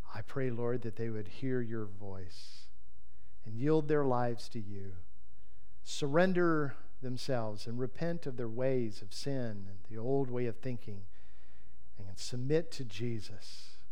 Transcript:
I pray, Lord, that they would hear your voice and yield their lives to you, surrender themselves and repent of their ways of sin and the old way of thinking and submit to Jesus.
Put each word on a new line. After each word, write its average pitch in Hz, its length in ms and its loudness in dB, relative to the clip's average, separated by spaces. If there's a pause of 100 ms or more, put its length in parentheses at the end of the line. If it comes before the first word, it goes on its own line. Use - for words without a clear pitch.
(140)
I 113 60 -2
pray, 131 300 0
Lord, 120 320 2
that 113 140 0
they 113 120 0
would 107 200 0
hear 127 340 0
your 113 240 -2
voice 98 800 -2 (800)
and 113 100 0
yield 147 320 2
their 147 160 2
lives 123 460 2
to 120 100 -2
you, 98 320 -2 (920)
surrender 160 960 2 (260)
themselves 120 640 0
and 117 120 0
repent 165 480 0
of 127 100 -2
their 120 120 0
ways 120 540 0
of 98 100 -2
sin 117 560 0
and 98 100 0 (120)
the 110 80 -2
old 131 320 2
way 120 160 0
of 113 120 0
thinking 113 440 0 (960)
and 101 200 -2
submit 135 540 0
to 135 120 -2
Jesus. 110 920 0 (160)